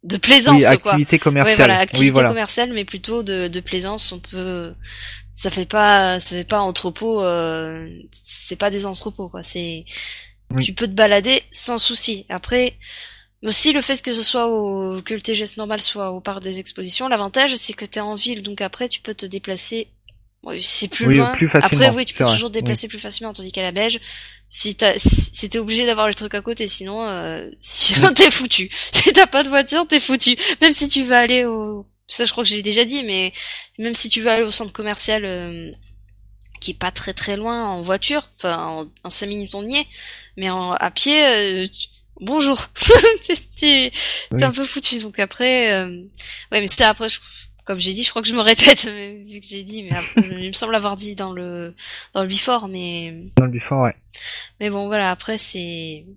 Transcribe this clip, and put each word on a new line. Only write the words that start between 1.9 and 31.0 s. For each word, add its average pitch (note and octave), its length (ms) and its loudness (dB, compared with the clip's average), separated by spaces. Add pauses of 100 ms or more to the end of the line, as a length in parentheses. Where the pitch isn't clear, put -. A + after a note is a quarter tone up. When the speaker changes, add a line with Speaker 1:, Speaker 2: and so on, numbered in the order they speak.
Speaker 2:
voilà. B2+ 160 6
Speaker 1:
commerciale, A3+ 440 0
mais G#3 120 -4
plutôt A3 380 -6
de, F#3+ 240 -4
de F3 120 -6
plaisance, F#3+ 520 -6
on F#3 80 -14
peut, F3+ 540 -10 (600)
ça - 160 -6
fait F#3 180 -4
pas, G3+ 520 4
ça F3 160 -4
fait F3 120 -8
pas G#3+ 120 0
entrepôt, G3 640 -2
euh... D#3+ 640 -4 (240)
c'est - 480 -10
pas G3+ 100 0
des G3 160 -4
entrepôts, G3 440 -10
quoi, F3+ 140 -14
c'est, E3 420 -8 (680)
Speaker 2:
Oui. C3 100 0
Speaker 1:
tu F#3 100 -2
peux A3+ 140 -4
te F#3+ 60 -6
balader G#3 480 4 (100)
sans - 260 -6
souci. A3 520 -2
Après, B3 440 -2 (680)
aussi A3 300 2
le C#4 80 2
fait C4+ 200 -2
que B3 120 -6
ce A3+ 80 -4
soit A#3 260 0
au, G3 540 -4
que A3 120 -8
le G#3 80 -8
T A3 140 -4
G G#3 80 -4
S G#3 140 -10
normal G#3+ 240 -6
soit G3 300 -4
au F#3 100 -10
parc G3 220 -10
des F#3+ 160 -10
expositions, F#3+ 480 -8
l'avantage B3+ 480 0
c'est A3 180 -4
que G#3 120 -12
t'es G#3+ 140 -10
en G#3 160 -6
ville, G#3+ 280 -6
donc G3+ 180 -10
après A3 280 -6
tu - 120 -8
peux A3 140 -12
te - 100 -12
déplacer. G3 600 -6 (560)
Ouais, - 160 -12
c'est - 300 2
plus - 180 0
Speaker 2:
Oui, C3+ 100 8
Speaker 1:
loin. C#3 140 4
Speaker 2:
plus E3 180 0
facilement, D#3 360 6
Speaker 1:
Après, A#3 120 6
oui, B3+ 80 -2
tu - 80 -8
Speaker 2:
c'est - 60 -14
Speaker 1:
peux - 60 4
Speaker 2:
vrai, A2+ 80 6
Speaker 1:
toujours G#3+ 180 -2
te G#3 60 -12
Speaker 2:
oui. A3 40 -2
Speaker 1:
déplacer A3 280 -2
plus G#3+ 100 -16
facilement, G#3+ 320 -8
tandis F#3 220 -14
qu'à F#3+ 100 -6
la F3+ 80 -4
Beige, A3 280 -2 (500)
si - 260 0
t'as, G#3 220 4
si, - 360 4
si - 160 -8
t'es A3+ 80 -6
obligé A3 280 -2
d'avoir A3 220 0
le G#3 60 0
truc G#3+ 220 -8
à G3+ 60 -4
côté, A3+ 260 -6
sinon, G3+ 400 -8
euh, E3+ 480 -10
<laughs> - 60 -20
sinon - 480 4
Speaker 2:
Oui. C#4 40 2
Speaker 1:
t'es F#4+ 160 8
foutu. A#3 400 0
<laughs> - 240 -8
Si - 200 6
t'as F#4+ 120 6
pas C#4 180 2
de C4+ 60 -2
voiture, C#4+ 380 2
t'es D4 140 4
foutu. B3 340 2 (260)
Même D#4 120 6
si D4 160 0
tu C4+ 140 2